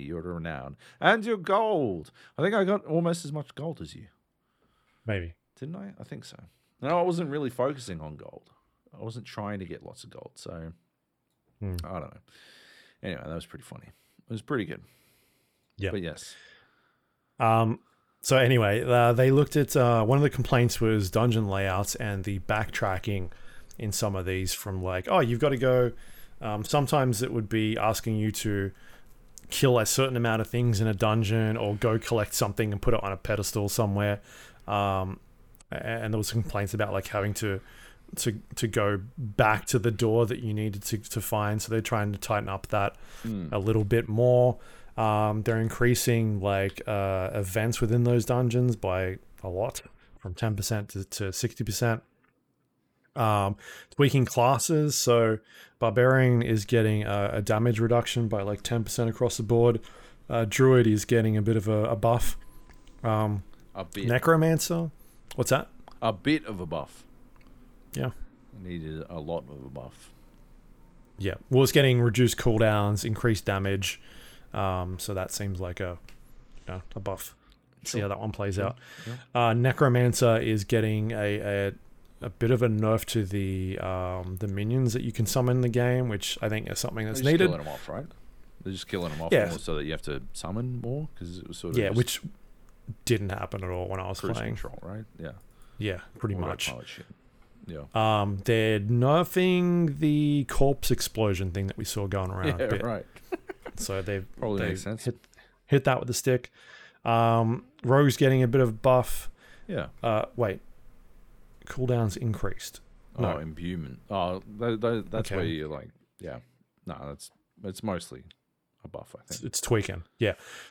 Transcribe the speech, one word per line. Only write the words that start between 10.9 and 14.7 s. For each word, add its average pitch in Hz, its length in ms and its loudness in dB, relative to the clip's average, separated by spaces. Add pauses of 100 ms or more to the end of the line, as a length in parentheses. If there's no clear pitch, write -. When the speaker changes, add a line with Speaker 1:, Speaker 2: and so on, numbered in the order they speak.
Speaker 2:
Hmm. 98 240 -6
Speaker 1:
I 85 80 -12
don't 85 80 -8 (140)
know. - 60 -20 (800)
Anyway, 76 220 -8
that 76 100 -10
was 85 120 -10
pretty - 180 -18
funny. - 220 -18
It - 460 -20
was 107 100 -8
pretty 123 220 -2
good. 73 180 -10 (960)